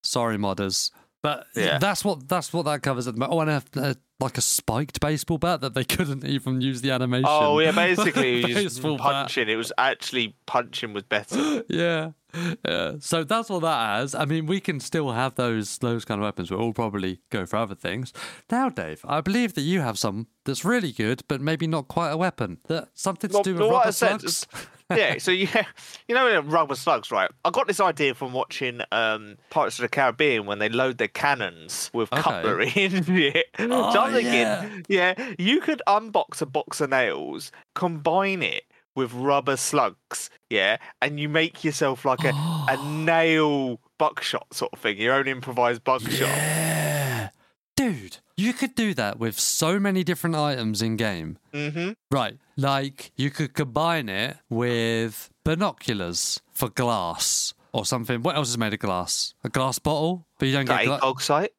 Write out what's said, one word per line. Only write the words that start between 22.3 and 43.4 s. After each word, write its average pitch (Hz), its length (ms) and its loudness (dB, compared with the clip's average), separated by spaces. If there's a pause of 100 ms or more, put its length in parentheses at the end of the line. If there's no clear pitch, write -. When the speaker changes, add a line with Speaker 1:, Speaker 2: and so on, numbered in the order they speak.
Speaker 1:
That 160 240 -4
something 190 380 -4
to - 20 -2
Speaker 2:
Well, 202 100 4
Speaker 1:
do 196 120 2
with 170 40 -2
Speaker 2:
well, 214 120 4
what 240 80 6
Speaker 1:
rubber 226 100 4
Speaker 2:
I - 20 0
said 214 300 2
Speaker 1:
slugs? - 260 -4 (420)
Speaker 2:
is, 180 80 2
yeah, 160 200 4
so - 140 0
yeah, 190 340 2 (200)
<laughs> - 220 -20
you 233 80 0
know, 240 240 6
rubber 147 360 2
slugs, 131 360 0
right? 95 180 2 (140)
I 170 60 2
got 247 180 0
this 208 140 0
idea 151 320 2
from 127 180 -6
watching, 127 480 -4 (140)
um, 107 420 0 (140)
Pirates 139 300 0
of 123 40 -2
the 117 60 -2
Caribbean 135 560 2
when 104 140 -4
they 107 100 2
load 123 300 0
their 107 100 0
cannons 92 840 -2
with 117 200 0
Speaker 1:
Okay. 147 80 0
Speaker 2:
cutlery 107 480 0
<laughs> - 80 -4
in 190 160 2 (160)
it. 165 360 2 (120)
So 220 140 -2
Speaker 1:
Oh, 247 280 4
Speaker 2:
I'm 247 140 2
thinking, 240 180 2
Speaker 1:
yeah. 214 380 0 (180)
Speaker 2:
yeah, 196 500 0
you 226 220 2
could 302 260 -2
unbox 208 560 0
a 156 40 0
box 143 340 -6
of 139 120 0
nails, 78 600 0 (240)
combine 175 640 0
it 78 220 -2 (300)
with 127 200 -2
rubber 135 420 2
slugs, - 760 -2 (200)
yeah, 104 260 4 (260)
and 147 160 -2
you 147 120 -2
make 160 340 0
yourself 143 400 0
like 131 220 0
a, 135 80 4 (340)
a 135 100 2
Speaker 1:
<gasps> 143 80 -8
Speaker 2:
nail 156 920 2 (180)